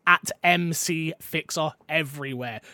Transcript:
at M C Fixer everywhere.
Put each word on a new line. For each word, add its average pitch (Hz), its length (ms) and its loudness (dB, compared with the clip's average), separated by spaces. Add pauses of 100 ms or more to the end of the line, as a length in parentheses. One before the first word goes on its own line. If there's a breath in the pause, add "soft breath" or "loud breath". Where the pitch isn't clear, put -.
at 175 240 4 (140)
M 175 300 4
C 160 440 -4
Fixer 156 520 -4 (180)
everywhere. 135 720 -6 (140 soft breath)